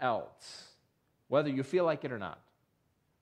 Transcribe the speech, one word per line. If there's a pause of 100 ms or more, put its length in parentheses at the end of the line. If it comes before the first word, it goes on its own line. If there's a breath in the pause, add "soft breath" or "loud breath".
else, (600)
whether
you
feel
like
it
or
not. (800)